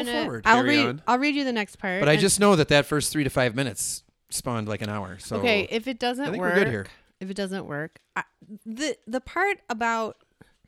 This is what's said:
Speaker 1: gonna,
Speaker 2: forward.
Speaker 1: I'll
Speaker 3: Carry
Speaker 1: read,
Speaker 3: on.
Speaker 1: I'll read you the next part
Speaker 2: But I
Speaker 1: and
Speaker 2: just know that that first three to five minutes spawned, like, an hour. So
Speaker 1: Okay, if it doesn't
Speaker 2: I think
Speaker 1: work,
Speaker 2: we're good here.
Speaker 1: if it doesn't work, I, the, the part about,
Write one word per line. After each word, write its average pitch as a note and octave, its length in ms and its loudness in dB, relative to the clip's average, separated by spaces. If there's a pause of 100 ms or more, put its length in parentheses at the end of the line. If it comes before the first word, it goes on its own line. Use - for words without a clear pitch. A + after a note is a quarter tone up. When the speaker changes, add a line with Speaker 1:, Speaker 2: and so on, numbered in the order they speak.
Speaker 1:
gonna, A#3+ 180 -2
Speaker 2:
forward. - 240 -6
Speaker 1:
I'll A3 180 8
Speaker 3:
Carry D4 140 4
Speaker 1:
read, C#4+ 100 4
Speaker 3:
on. D3 200 -4
Speaker 1:
I'll A#3+ 100 4
read C#4+ 180 0
you C#4+ 80 0
the C4 80 -2
next G#3+ 260 -4
part F#3 220 -4
Speaker 2:
But G3+ 80 2
I D3+ 60 8
Speaker 1:
and D#3 80 4
Speaker 2:
just F#3+ 180 4
know G3+ 160 8
that D#3 140 4
that C#3+ 160 6
first - 260 -2
three D#3 120 0
to B2+ 80 -2
five B2 240 0
minutes - 480 -4 (260)
spawned, A2 400 -4
like, G#2 140 -6
an G#2 60 -4
hour. G2+ 300 -8
So - 180 -8
Speaker 1:
Okay, G#3 340 0
if A3+ 160 -4
it B3+ 120 -8
doesn't B3 240 -2
Speaker 2:
I C#4+ 80 -4
think G3+ 100 -4
Speaker 1:
work, F3+ 120 0
Speaker 2:
we're G3 100 4
good C3 80 0
here. G2+ 140 -4 (340)
Speaker 1:
if F#3+ 120 -10
it - 40 -10
doesn't F#3+ 300 -6
work, D3 340 -10 (160)
I, F3+ 80 -4 (420)
the, B3 300 -6 (120)
the B3 120 -6
part F#4 380 -2 (140)
about, A3+ 460 -2 (500)